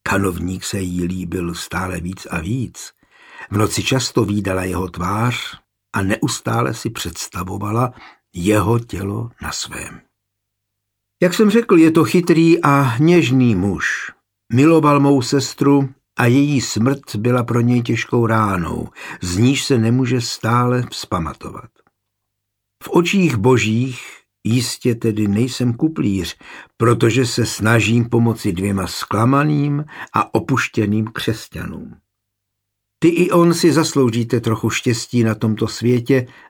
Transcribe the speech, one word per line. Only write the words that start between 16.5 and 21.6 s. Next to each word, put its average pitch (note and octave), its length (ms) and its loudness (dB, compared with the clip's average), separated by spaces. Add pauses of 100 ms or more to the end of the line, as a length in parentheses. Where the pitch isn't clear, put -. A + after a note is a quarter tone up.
smrt B2 560 -2
byla A#2+ 280 0
pro A#2+ 160 0
něj A#2+ 220 2
těžkou A#2+ 440 -2
ránou, G2+ 640 -2 (320)
z F2+ 160 -6
níž B2+ 280 2
se C3 140 2
nemůže B2 420 0
stále B2 720 -2
vzpamatovat. - 800 -10 (1160)